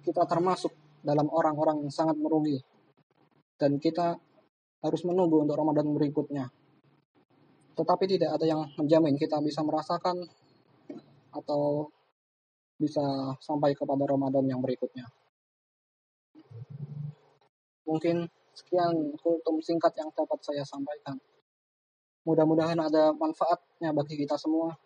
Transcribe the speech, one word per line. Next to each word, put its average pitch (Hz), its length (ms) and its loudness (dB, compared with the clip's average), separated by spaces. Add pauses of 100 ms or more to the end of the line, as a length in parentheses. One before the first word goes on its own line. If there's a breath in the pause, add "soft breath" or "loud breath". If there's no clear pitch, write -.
kita 175 160 0
termasuk 175 480 0 (320)
dalam 151 240 2
orang-orang 156 560 0
yang 143 80 -6
sangat 160 240 0
merugi. 151 480 0 (960)
Dan 143 240 2
kita 170 320 0 (640)
harus 156 240 -2
menunggu 175 400 4
untuk 147 160 0
Ramadan 151 320 2
berikutnya. 147 560 -2 (1300)
Tetapi 175 320 2
tidak 160 320 0
ada 160 80 2
yang 156 160 0 (160)
menjamin 151 400 4
kita 151 240 -2
bisa 151 160 -2
merasakan 170 640 -2 (1080)
atau 147 560 -2 (880)
bisa 151 260 0 (380)
sampai 147 320 0
kepada 143 320 0
Ramadan 139 400 2
yang 131 160 -2
berikutnya. 127 480 -6 (2750)
Mungkin 170 400 0 (240)
sekian 170 680 0
kultum 165 440 0
singkat 165 320 0
yang 156 160 -8
dapat - 320 -4
saya 143 240 -6
sampaikan. 143 480 -8 (1120)
Mudah-mudahan 160 500 4
ada 156 380 4
manfaatnya 160 800 -2
bagi 147 240 -2
kita 143 180 -2
semua. 160 380 -2 (100)